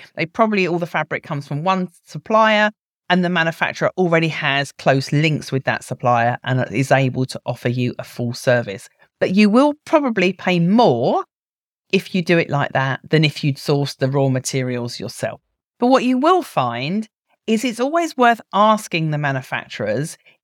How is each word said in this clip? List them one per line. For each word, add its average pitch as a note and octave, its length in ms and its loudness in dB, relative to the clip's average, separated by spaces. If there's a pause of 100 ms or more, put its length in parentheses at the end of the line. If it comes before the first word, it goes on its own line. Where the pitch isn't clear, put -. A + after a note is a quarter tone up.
(160)
They E3 100 -4
probably, G#3 420 0
all E3+ 100 -2
the E3+ 80 -4
fabric D#3+ 360 -6
comes - 260 -8
from D3 160 -6
one F#3 240 0 (160)
supplier, G#3+ 680 0 (360)
and F3+ 160 2
the F3 60 0
manufacturer E3 680 -2
already E3 320 2
has C#3+ 420 -2
close C3+ 420 0
links D3+ 380 0
with C3+ 140 -4
that - 180 -2
supplier A#2+ 600 0
and B2+ 260 0
is C3 220 0
able C3 320 2
to - 220 -8
offer B2 240 -4
you B2 280 -2
a - 60 -12
full A#2+ 300 -8
service. A#2+ 520 -2 (320)
But F#3 160 -2
you G#3 140 6
will C4+ 240 4 (140)
probably A3 480 2
pay F3+ 260 0
more F#3+ 640 2 (680)
if - 240 -2
you F#3 60 0
do E3+ 160 2
it - 140 0
like - 240 -2
that C3+ 340 -2
than D#3 160 4
if - 180 -2
you'd C#3 140 0
source C#3+ 380 -2
the C3 140 -2
raw C3+ 200 2
materials B2+ 720 -4
yourself. - 400 -10 (380)
But A#3+ 80 0
what B3+ 180 4
you B3+ 140 0
will E4 240 2
find C#3 680 -4 (380)
is A3 180 0
it's A#3 160 -4
always D#4 340 -2
worth A#3 280 2 (100)
asking G3 580 0
the D3+ 60 -2
manufacturers C3+ 1000 -6 (260)